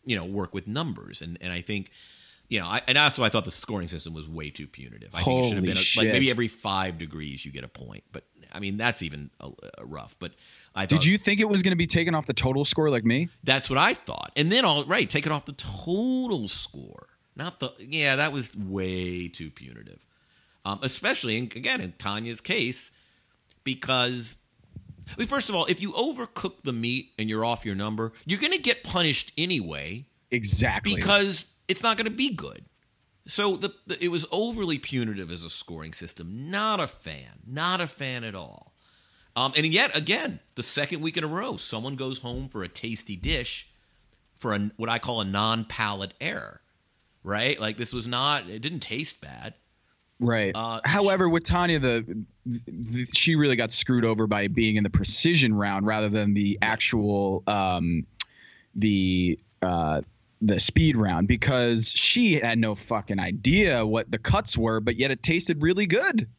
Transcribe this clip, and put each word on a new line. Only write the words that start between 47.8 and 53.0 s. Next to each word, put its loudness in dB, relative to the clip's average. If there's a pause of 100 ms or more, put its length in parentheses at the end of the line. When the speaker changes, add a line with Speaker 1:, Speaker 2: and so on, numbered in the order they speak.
Speaker 1:
was -6
not, 0
it -10
didn't -6
taste -8
bad. -14 (640)
Speaker 2:
Right. 2
Speaker 1:
Uh, -4
Speaker 2:
However, 4
with 2
Tanya, 2
the, 0 (200)
the, -6